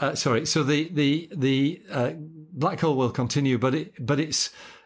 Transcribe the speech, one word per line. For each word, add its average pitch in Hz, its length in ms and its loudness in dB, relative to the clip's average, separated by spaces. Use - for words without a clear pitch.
uh, 143 140 0
sorry, 131 320 0
so 156 160 2
the, 151 280 2
the, 147 400 0
the, 139 500 0
uh, 131 200 0
black 165 260 -2
hole 156 160 2
will 127 160 2
continue, 131 480 0
but 131 160 2
it, 156 180 -6
but 139 160 2
it's, 151 300 -2